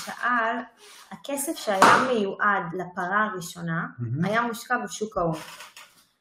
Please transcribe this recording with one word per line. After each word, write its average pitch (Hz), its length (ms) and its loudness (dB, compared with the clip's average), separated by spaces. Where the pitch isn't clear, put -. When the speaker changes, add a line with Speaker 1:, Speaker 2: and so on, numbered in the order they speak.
Speaker 1:
שאל, 226 520 0
הכסף 285 460 -4
שהיה 202 520 6
מיועד 202 540 2
לפרה 185 580 0
הראשונה, 175 540 -4
Speaker 2:
מהמם. 123 260 -2
Speaker 1:
היה 220 180 2
מושקע 240 420 -2
בשוק 214 340 -8
ההון. 170 160 2